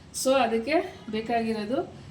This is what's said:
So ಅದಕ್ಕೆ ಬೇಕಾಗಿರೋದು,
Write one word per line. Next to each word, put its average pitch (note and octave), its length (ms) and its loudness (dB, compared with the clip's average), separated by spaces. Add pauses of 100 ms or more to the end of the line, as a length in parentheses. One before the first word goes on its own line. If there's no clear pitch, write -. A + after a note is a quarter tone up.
(240)
So C4 80 6
ಅದಕ್ಕೆ C4 640 2 (140)
ಬೇಕಾಗಿರೋದು, A3+ 840 0 (180)